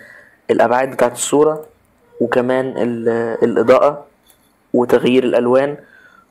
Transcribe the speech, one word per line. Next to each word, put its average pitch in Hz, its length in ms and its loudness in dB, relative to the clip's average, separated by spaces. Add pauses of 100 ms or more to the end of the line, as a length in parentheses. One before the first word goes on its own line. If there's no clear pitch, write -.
(500)
الأبعاد 117 400 0
بتاعت 123 220 0
الصورة، 156 540 0 (540)
وكمان 127 460 0 (100)
ال-، 117 320 -4 (360)
الإضاءة، 123 600 2 (680)
وتغيير 123 500 2
الألوان، 123 520 0 (540)